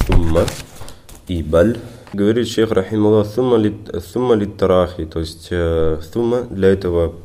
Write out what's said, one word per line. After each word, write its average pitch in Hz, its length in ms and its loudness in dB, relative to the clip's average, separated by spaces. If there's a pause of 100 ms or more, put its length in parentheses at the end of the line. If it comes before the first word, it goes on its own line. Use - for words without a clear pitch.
«Сумма 82 400 4 (840)
и 85 140 -4
баль». 82 380 2 (340)
Говорит 107 340 0
шейх, 110 220 0
рахималлах, 107 560 2
«Сумма 123 320 0
ли, 107 160 2 (260)
сумма 120 360 -2
ли 104 100 0
тарахи», 92 600 0
то 82 160 -6
есть, - 280 -10
э, 82 500 0 (140)
сумма 120 380 0
для 95 180 0
этого 87 560 0